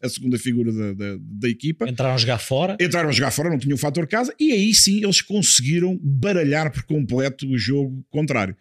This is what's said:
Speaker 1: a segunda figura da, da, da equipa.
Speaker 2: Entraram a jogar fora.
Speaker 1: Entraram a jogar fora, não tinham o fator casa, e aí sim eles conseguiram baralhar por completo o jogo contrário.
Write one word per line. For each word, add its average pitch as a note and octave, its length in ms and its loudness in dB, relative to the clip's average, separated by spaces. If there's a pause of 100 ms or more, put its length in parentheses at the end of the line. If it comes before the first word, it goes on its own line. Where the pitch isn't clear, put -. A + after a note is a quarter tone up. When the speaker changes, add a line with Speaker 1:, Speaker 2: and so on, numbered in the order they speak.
Speaker 1:
a C3 80 -4
segunda B2 300 -2
figura A#2 340 -2
da, G#2+ 200 -4
da, G2 280 -8
da G#2 280 -6
equipa. C#3 400 -4
Speaker 2:
Entraram C3 260 -2
a C3 40 0
jogar A#2 200 0
fora. F3+ 420 -2
Speaker 1:
Entraram E3+ 280 0
a C#3+ 40 0
jogar B2+ 200 0
fora, D#3 180 -2
não D3+ 80 0
tinham C#3 160 0
o B2+ 40 -2
fator D3+ 280 0
casa, B3 320 -2
e D#4 140 4
aí G#3+ 200 4
sim G3+ 300 4
eles G3 180 2
conseguiram F3+ 800 2
baralhar D3+ 720 2
por A#2+ 140 -8
completo C3+ 640 -2
o C3 100 0
jogo C3 500 -2
contrário. C3 520 -2